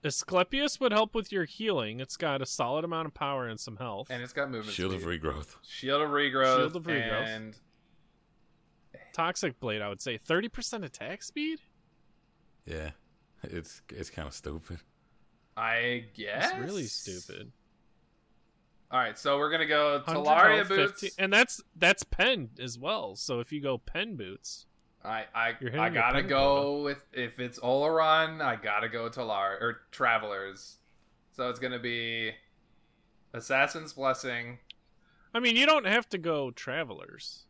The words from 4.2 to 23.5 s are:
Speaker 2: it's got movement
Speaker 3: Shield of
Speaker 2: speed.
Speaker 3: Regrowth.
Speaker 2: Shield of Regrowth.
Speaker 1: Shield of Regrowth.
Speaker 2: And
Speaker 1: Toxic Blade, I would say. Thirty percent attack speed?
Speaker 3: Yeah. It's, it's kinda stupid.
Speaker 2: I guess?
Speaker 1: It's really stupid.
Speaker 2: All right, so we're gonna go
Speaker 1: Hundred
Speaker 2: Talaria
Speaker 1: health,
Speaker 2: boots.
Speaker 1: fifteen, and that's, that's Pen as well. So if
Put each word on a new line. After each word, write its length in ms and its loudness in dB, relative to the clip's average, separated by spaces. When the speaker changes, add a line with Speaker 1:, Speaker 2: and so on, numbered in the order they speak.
Speaker 2:
it's 100 -12
got 160 -2
movement 260 -6
Speaker 3:
Shield 180 0
of 80 -4
Speaker 2:
speed. 200 -4
Speaker 3:
Regrowth. 340 -4
Speaker 2:
Shield 340 -2
of 80 0
Regrowth. 480 4
Speaker 1:
Shield 180 2
of 80 -8
Regrowth. 440 -2
Speaker 2:
And 280 -10
Speaker 1:
Toxic 460 -2
Blade, 220 -4
I 80 -4
would 120 -8
say. 160 -6
Thirty 320 0
percent 340 -8
attack 380 -10
speed? 380 -6
Speaker 3:
Yeah. 260 -8
It's, 460 -12
it's 200 -10
kinda 220 -10
stupid. 480 -10
Speaker 2:
I 500 -2
guess? 360 -2
Speaker 1:
It's 80 -6
really 260 -6
stupid. 640 -10
Speaker 2:
All 100 0
right, 180 -2
so 200 2
we're 140 0
gonna 160 2
go 320 4
Speaker 1:
Hundred 260 -2
Speaker 2:
Talaria 320 8
Speaker 1:
health, 120 2
Speaker 2:
boots. 320 2
Speaker 1:
fifteen, 100 -4
and 60 2
that's, 300 6
that's 280 4
Pen 460 0
as 200 -8
well. 360 -4
So 240 -2
if 120 -6